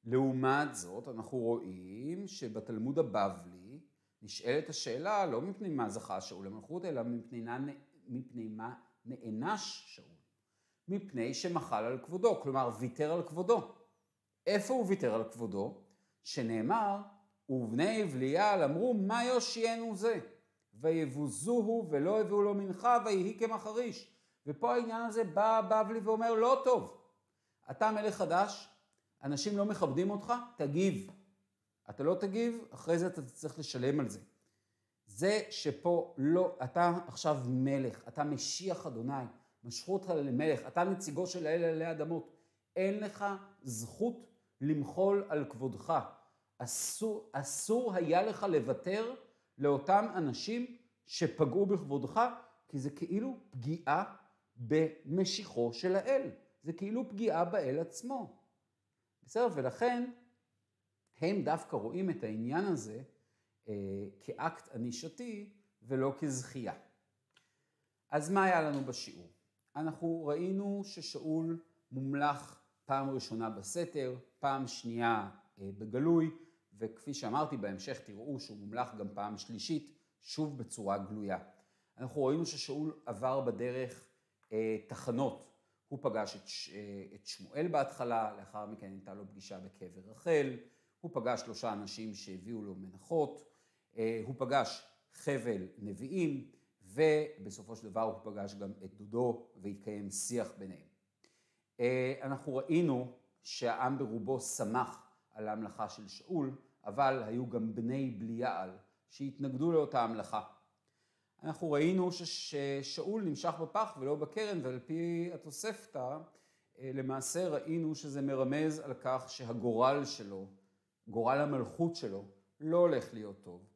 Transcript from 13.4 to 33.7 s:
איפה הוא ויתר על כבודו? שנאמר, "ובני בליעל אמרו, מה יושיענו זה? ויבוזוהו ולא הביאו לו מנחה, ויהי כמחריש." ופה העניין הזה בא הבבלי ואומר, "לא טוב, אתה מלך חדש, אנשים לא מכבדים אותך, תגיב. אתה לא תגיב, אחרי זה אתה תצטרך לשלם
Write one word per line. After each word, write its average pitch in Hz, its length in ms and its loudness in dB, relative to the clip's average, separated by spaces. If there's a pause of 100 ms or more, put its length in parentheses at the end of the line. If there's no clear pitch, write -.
איפה 202 280 2
הוא 233 140 2
ויתר 156 280 2
על 113 160 2
כבודו? 101 500 -4 (420)
שנאמר, 113 800 0 (480)
"ובני 135 560 2
בליעל 160 580 4
אמרו, 175 300 2
מה 220 320 2
יושיענו 226 680 0
זה? 208 240 2 (540)
ויבוזוהו 160 1160 2
ולא 175 300 4
הביאו 202 200 4
לו 202 120 4
מנחה, 196 520 4
ויהי 202 340 2
כמחריש." 220 720 -2 (320)
ופה 233 300 2
העניין 226 260 0
הזה 226 220 0
בא 208 360 6
הבבלי 220 400 4
ואומר, 220 340 4
"לא 254 300 8
טוב, 226 340 4 (760)
אתה 220 200 4
מלך 214 240 2
חדש, 185 540 2 (540)
אנשים 147 340 0
לא 202 80 4
מכבדים 180 440 2
אותך, 202 240 -2 (240)
תגיב. 160 540 2 (800)
אתה - 140 -6
לא 170 120 6
תגיב, 226 540 -2
אחרי 165 300 0
זה 180 80 2
אתה 175 140 -4
תצטרך 135 380 -8
לשלם 139 400 2